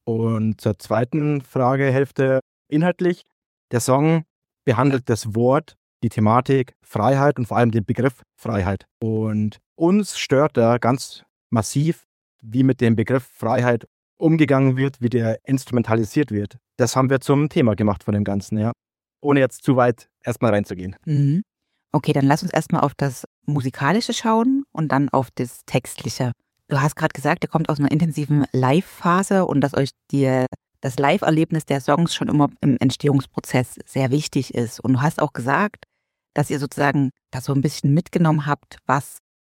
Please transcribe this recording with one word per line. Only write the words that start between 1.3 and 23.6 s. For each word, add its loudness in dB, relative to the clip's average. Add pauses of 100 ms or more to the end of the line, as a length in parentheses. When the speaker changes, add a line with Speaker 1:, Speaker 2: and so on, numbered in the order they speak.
Speaker 1:
Fragehälfte 0 (280)
inhaltlich, 0 (480)
der 0
Song 2 (420)
behandelt 0
das -2
Wort, 0 (260)
die -2
Thematik 2
Freiheit 0
und -4
vor -4
allem 4
den -2
Begriff -2 (120)
Freiheit. -4 (140)
Und -2 (160)
uns 0
stört 0
da 4
ganz -2 (280)
massiv, -2 (360)
wie -2
mit 2
dem 2
Begriff -2
Freiheit 0 (320)
umgegangen 2
wird, -2
wie -2
der -2
instrumentalisiert -2
wird. -4 (200)
Das -2
haben 2
wir 2
zum 0
Thema 0
gemacht -2
von -4
dem 0
Ganzen, -6
ja. -2 (500)
Ohne 2
jetzt -2
zu 2
weit 0 (140)
erstmal -2
reinzugehen. -2 (100)
Speaker 2:
Mhm. 0 (480)
Okay, 0
dann 2
lass 2
uns -8
erstmal -2
auf 0
das -6 (200)
Musikalische -2